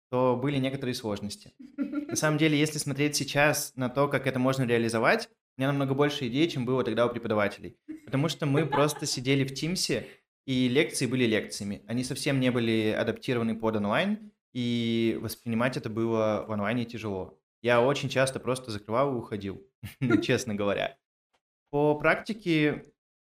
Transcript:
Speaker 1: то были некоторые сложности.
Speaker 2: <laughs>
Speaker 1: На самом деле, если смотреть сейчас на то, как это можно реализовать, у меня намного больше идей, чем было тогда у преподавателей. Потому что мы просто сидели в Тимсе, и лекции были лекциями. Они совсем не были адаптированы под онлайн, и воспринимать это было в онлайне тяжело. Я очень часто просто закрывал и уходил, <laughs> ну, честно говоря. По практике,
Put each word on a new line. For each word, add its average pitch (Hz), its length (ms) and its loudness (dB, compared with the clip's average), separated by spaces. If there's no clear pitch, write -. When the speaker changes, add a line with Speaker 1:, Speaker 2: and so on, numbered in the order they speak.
Speaker 1:
то 127 260 4
были 139 220 0
некоторые 131 360 -2
сложности. 104 640 -8
Speaker 2:
<laughs> - 200 -20
Speaker 1:
На 294 380 -6
самом 151 220 2
деле, 151 200 4
если 151 200 0
смотреть 143 380 -2
сейчас - 600 0
на 127 120 -2
то, 139 200 2
как 139 180 0
это 127 120 -2
можно 127 260 2
реализовать, 117 640 2
у - 40 -4
меня 135 120 0
намного 139 220 0
больше 143 340 0
идей, 143 200 2
чем 135 180 -4
было 127 180 0
тогда 113 220 2
у 117 40 2
преподавателей. 104 680 -2
Потому 139 240 0
что 156 180 -4
мы 147 200 2
просто 147 400 0
сидели 135 380 0
в 135 100 -8
Тимсе, 160 540 -2
и 127 240 2
лекции 139 380 0
были 127 180 2
лекциями. 101 640 -2
Они 123 160 -4
совсем 135 380 -2
не 127 100 4
были 113 400 2
адаптированы 113 680 0
под 110 200 0
онлайн, 139 560 0
и 117 680 0
воспринимать 117 540 -2
это 117 120 -8
было 110 600 0
в 107 40 -4
онлайне 107 320 -2
тяжело. 104 540 -8
Я 120 180 4
очень 139 280 2
часто 131 320 0
просто 127 320 -4
закрывал 113 420 -2
и 120 40 -4
уходил, 98 460 -8
<laughs> - 180 -12
ну, - 200 4
честно 117 340 0
говоря. 101 440 -2
По 147 240 2
практике, 156 920 0